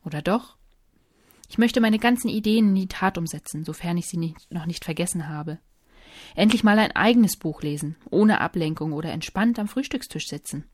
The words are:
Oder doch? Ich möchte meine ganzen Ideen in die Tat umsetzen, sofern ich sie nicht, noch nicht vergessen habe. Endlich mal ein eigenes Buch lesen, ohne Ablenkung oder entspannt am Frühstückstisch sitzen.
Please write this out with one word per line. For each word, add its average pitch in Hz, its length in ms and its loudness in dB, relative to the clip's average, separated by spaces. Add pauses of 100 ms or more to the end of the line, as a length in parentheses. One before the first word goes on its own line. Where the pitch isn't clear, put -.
Oder 151 180 -8
doch? 208 340 -2 (920)
Ich - 100 -2
möchte 233 220 4
meine 220 180 4
ganzen 240 300 2
Ideen 214 400 2
in 196 80 4
die 190 100 0
Tat 185 320 -2
umsetzen, 160 460 -8
sofern 170 340 -4
ich 165 80 -6
sie 180 100 -8
nicht, 165 360 -8
noch 165 120 -8
nicht 165 200 -6
vergessen 165 440 -4
habe. 151 300 -8 (760)
Endlich 214 260 4
mal 214 160 6
ein 214 160 2
eigenes 226 420 4
Buch - 260 -6
lesen, 147 340 -6 (140)
ohne 208 300 4
Ablenkung 156 520 -2
oder 156 180 -6
entspannt 214 480 -2
am 208 80 -4
Frühstückstisch - 640 -6
sitzen. 143 460 -12